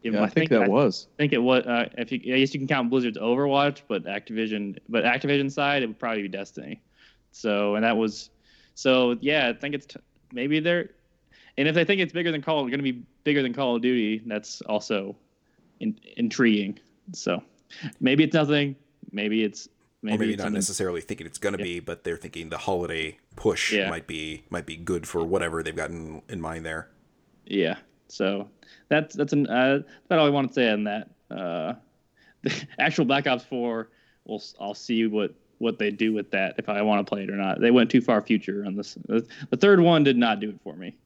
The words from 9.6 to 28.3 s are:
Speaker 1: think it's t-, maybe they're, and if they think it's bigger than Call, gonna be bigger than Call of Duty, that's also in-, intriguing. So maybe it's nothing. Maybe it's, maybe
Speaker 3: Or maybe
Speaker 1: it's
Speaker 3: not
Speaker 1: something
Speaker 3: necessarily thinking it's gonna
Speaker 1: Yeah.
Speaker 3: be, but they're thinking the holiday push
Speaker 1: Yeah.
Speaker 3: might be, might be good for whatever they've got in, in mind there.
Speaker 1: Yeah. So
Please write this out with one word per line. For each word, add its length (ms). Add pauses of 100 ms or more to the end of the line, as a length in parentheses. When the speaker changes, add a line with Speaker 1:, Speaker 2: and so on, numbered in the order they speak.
Speaker 1:
think 160
it's 100
t-, 140 (320)
maybe 280
they're, 300 (680)
and 100
if 60
they 120
think 160
it's 120
bigger 180
than 120
Call, 260
gonna 140
be 200 (200)
bigger 180
than 120
Call 220
of 60
Duty, 440
that's 360
also 540 (640)
in-, 200 (160)
intriguing. 640 (360)
So 280 (580)
maybe 240
it's 120
nothing. 400 (360)
Maybe 320
it's, 240 (360)
maybe 120
Speaker 3:
Or 40
maybe 140
Speaker 1:
it's 40
Speaker 3:
not 80
Speaker 1:
something 80
Speaker 3:
necessarily 480
thinking 240
it's 140
gonna 180
Speaker 1:
Yeah. 60
Speaker 3:
be, 160
but 240
they're 140
thinking 320
the 100
holiday 580 (180)
push 380
Speaker 1:
Yeah. 160
Speaker 3:
might 160
be, 460
might 160
be 100
good 300
for 180
whatever 380
they've 120
got 140
in, 400
in 100
mind 280
there. 220 (580)
Speaker 1:
Yeah. 300 (320)
So 400 (400)